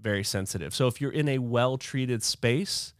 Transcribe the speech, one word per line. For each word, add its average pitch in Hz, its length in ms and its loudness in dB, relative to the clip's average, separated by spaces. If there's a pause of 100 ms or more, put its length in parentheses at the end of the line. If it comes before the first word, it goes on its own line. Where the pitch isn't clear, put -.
very 101 240 0
sensitive. 92 500 -4
So 131 140 2
if 120 120 -4
you're 139 120 -2
in 151 160 0
a 135 100 2
well-treated 123 840 0
space, - 760 0